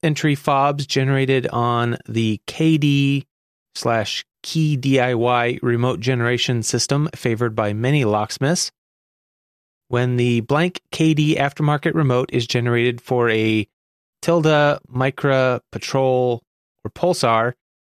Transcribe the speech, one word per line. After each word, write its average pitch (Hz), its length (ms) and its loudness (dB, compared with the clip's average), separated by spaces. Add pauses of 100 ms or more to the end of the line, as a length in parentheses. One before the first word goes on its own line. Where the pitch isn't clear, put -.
entry 151 320 0
fobs 143 500 0
generated 135 640 0
on 120 580 0
the 110 400 -2
K 160 320 0
D 139 480 2 (500)
slash 113 500 -4 (160)
Key 156 340 -2
D 135 240 0
I 123 140 0
Y 120 480 0
remote 120 400 0
generation 120 640 0
system 143 520 -2
favored 117 400 -2
by 107 160 0
many 127 320 0
locksmiths. 110 720 -2 (1120)
When 123 300 0
the 120 240 2
blank 160 400 -2 (100)
K 160 220 2
D 151 240 2
aftermarket 147 560 0
remote 131 400 0
is 120 120 0
generated 120 540 0
for 120 300 0
a 110 400 0 (520)
Tilde, 151 580 2 (120)
Micra, 131 720 0 (100)
Patrol, 127 720 0 (400)
or - 80 -10
Pulsar, 120 640 0 (380)